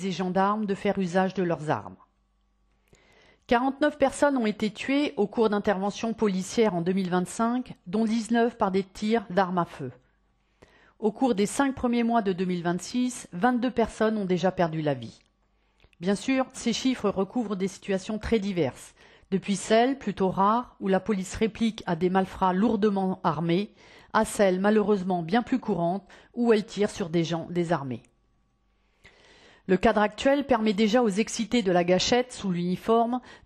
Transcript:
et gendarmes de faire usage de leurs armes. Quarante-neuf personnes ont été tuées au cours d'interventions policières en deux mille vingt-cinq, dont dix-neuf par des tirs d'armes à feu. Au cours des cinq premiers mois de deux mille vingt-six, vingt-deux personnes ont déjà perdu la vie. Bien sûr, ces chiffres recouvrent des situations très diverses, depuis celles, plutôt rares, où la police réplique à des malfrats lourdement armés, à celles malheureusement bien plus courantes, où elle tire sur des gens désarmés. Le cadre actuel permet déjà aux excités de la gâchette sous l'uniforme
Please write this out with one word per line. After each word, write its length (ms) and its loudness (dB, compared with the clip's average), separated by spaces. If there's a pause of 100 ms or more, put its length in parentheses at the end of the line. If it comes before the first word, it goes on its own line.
et 80 -4
gendarmes 540 0
de 80 -2
faire 240 -2
usage 380 0
de 80 0
leurs 260 -2
armes. 280 -2 (1500)
Quarante-neuf 540 0
personnes 380 2
ont 100 0
été 240 -2
tuées 440 -2
au 120 0
cours 220 2
d'interventions 680 -2
policières 580 0
en 80 -2
deux 120 0
mille 180 -2
vingt-cinq, 640 -2 (100)
dont 200 0
dix-neuf 520 0
par 140 0
des 100 0
tirs 480 -2
d'armes 300 0
à 60 2
feu. 260 -12 (1040)
Au 140 0
cours 240 0
des 100 2
cinq 300 0
premiers 280 0
mois 200 2
de 100 0
deux 120 -2
mille 180 -4
vingt-six, 680 -4
vingt-deux 380 0
personnes 480 0
ont 80 -4
déjà 260 0
perdu 300 -2
la 140 0
vie. 240 -14 (800)
Bien 140 0
sûr, 400 0
ces 200 -2
chiffres 360 -2
recouvrent 460 -4
des 120 -4
situations 520 -6
très 180 0
diverses, 560 -2 (380)
depuis 240 -2
celles, 420 2
plutôt 320 -2
rares, 500 0
où 80 -4
la 120 4
police 340 -4
réplique 540 -2
à 80 0
des 160 0
malfrats 420 0
lourdement 720 0
armés, 500 0 (400)
à 100 2
celles 360 2
malheureusement 640 2
bien 180 0
plus 160 -2
courantes, 480 -2 (300)
où 180 4
elle 140 2
tire 240 -2
sur 180 -8
des 140 2
gens 260 -4
désarmés. 540 -4 (1600)
Le 100 4
cadre 260 4
actuel 440 2
permet 280 2
déjà 280 4
aux 80 4
excités 540 -2
de 80 2
la 120 4
gâchette 480 2
sous 200 -6
l'uniforme 680 0 (260)